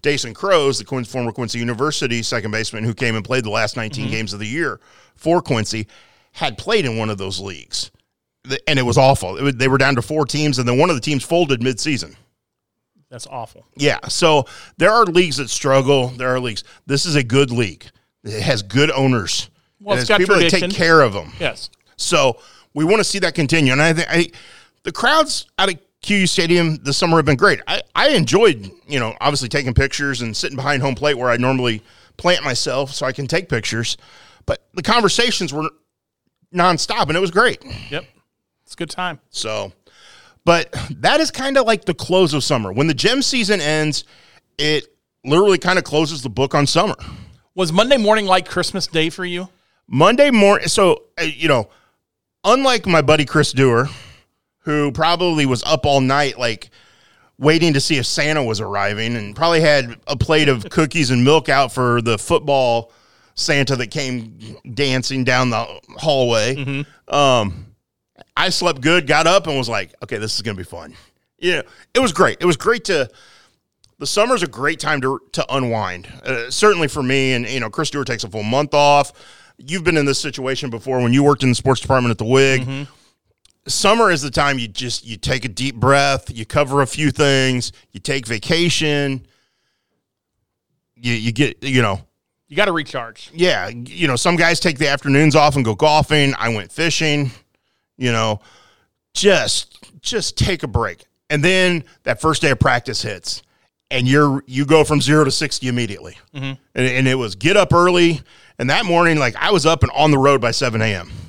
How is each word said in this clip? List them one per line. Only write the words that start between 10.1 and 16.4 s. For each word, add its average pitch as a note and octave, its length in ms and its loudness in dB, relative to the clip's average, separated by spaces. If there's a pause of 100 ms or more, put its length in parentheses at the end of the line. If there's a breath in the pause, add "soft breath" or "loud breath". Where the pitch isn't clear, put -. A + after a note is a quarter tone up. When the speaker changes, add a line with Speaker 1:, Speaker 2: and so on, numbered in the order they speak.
Speaker 1:
teams, D3 320 -2
and B2 100 -2
then B2 80 2
one F3 140 4
of D3+ 60 0
the A#2 40 -6
teams C#3 240 -2
folded D3+ 360 0
midseason. A#2+ 560 -4 (920)
Speaker 2:
That's - 180 -18
awful. - 380 -16 (120)
Speaker 1:
Yeah, C#3 220 0 (100)
so D3+ 380 2 (320 loud breath)
there F#3 120 4
are A3+ 140 4
leagues E3+ 320 -4
that B2+ 120 -8
struggle. C3+ 600 2
There B2+ 260 -8
are B2+ 60 -2